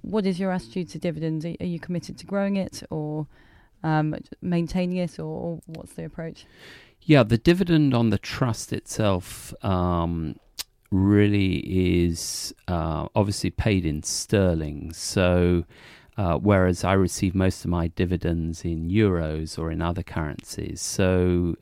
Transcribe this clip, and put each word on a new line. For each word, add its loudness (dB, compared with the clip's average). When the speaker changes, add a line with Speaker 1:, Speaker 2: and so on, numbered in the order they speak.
Speaker 1:
what -2
is 0
your -2
attitude -6
to -12
dividends? -4
Are, -8
are -6
you -4
committed -8
to -18
growing -2
it -6
or, -6
um, 0
maintaining -2
it, -4
or, -10
or -8
what's -16
the -12
approach? -12
Speaker 2:
Yeah, 8
the 4
dividend 4
on 4
the 2
trust -4
itself, -2
um, 0
really 4
is, -4
uh, -2
obviously 0
paid 0
in -2
sterling. 0
So, 2
uh, 0
whereas 2
I 2
receive 2
most 0
of 0
my 0
dividends -2
in -4
euros 0
or -4
in -4
other -2
currencies, -8
so, 2